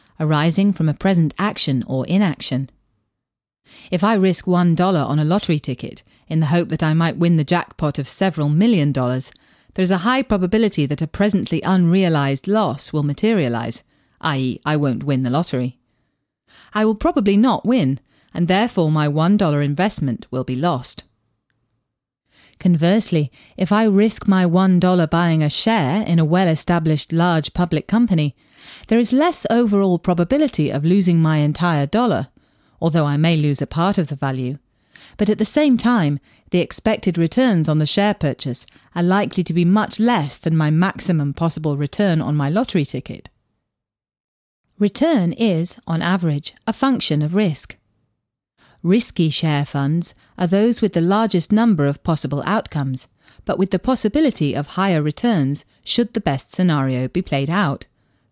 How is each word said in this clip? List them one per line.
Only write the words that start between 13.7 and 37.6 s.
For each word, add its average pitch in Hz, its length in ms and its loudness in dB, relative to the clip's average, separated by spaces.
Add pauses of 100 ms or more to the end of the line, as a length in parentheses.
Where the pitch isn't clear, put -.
i 143 160 -2
e, 131 260 -4
I 151 140 0
won't 139 260 -2
win 135 200 0
the 123 40 -2
lottery. 127 500 -2 (920)
I 214 140 0
will 220 80 2
probably 208 420 2
not 214 300 2
win, 180 340 0 (320)
and 170 160 -2
therefore 185 420 2
my 151 180 2
one 156 280 2
dollar 156 240 2
investment 143 680 -2
will 131 140 -4
be 131 120 -6
lost. 139 480 -4 (1500)
Conversely, 170 760 0 (240)
if 202 160 -2
I 214 100 2
risk 208 460 2
my 185 180 4
one 180 320 4
dollar 180 300 2
buying 165 340 2
a 147 80 0
share 208 520 0
in 165 180 2
a 160 40 2
well-established 160 880 0
large 165 420 0
public 170 340 -2
company, 190 480 0 (500)
there 226 140 2
is 240 120 0
less 302 380 0
overall 202 480 2
probability 175 720 0
of 147 140 -4
losing 175 340 4
my 156 200 2
entire 147 500 0
dollar, 196 400 0 (520)
although 160 240 2
I 143 120 0
may 165 180 2
lose 147 260 0
a 143 60 -2
part 185 320 -2
of 165 80 0
the 143 80 -10
value. 135 440 -6 (580)
But 202 120 0
at 214 100 0
the 214 60 0
same 294 320 2
time, 190 440 0 (320)
the 180 80 2
expected 196 580 -2
returns 170 500 2